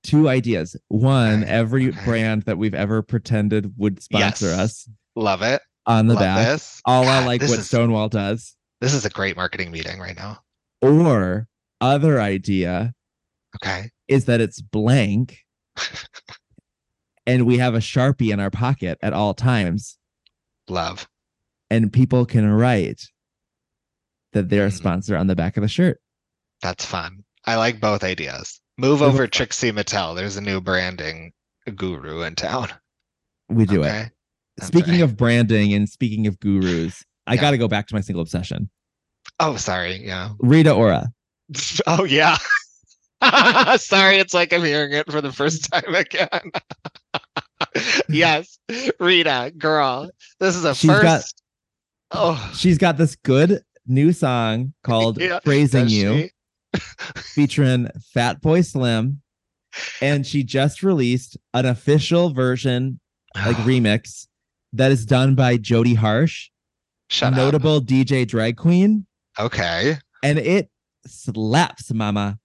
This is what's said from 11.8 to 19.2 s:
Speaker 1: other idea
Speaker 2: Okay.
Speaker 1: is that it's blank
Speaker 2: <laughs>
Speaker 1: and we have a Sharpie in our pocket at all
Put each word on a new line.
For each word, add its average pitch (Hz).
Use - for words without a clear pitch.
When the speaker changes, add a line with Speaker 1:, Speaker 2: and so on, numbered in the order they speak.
Speaker 1:
other 139
idea 98
Speaker 2:
Okay. 98
Speaker 1:
is 135
that 120
it's -
blank 110
Speaker 2:
<laughs> -
Speaker 1:
and 123
we 123
have 123
a 113
Sharpie 123
in 101
our 98
pocket 101
at 98
all 101